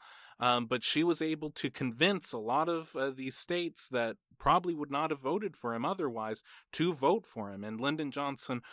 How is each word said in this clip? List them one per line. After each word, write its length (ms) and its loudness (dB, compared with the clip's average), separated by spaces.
um, 280 4
but 160 0
she 220 2
was 160 4
able 300 -2
to 200 -4
convince 640 0
a 60 -4
lot 300 2
of, 280 -2
uh, 140 0
these 260 -6
states 520 -4
that 280 0
probably 380 4
would 160 -6
not 200 0
have 100 -2
voted 360 -2
for 180 -2
him 100 -2
otherwise 580 -2
to 200 2
vote 320 2
for 260 -8
him. 140 -10
And 160 -6
Lyndon 300 0
Johnson 520 -4